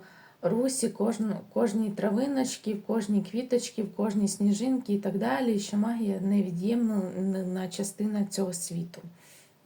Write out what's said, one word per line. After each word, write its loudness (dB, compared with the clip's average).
русі, 2
кожну-, 0
кожній 2
травиночці, 0
в -6
кожній 2
квіточці, -2
в -6
кожній 2
сніжинці 2
і 2
так -2
далі, 2
що -2
магія — 0
невід'ємна 0
частина -2
цього -2
світу. -8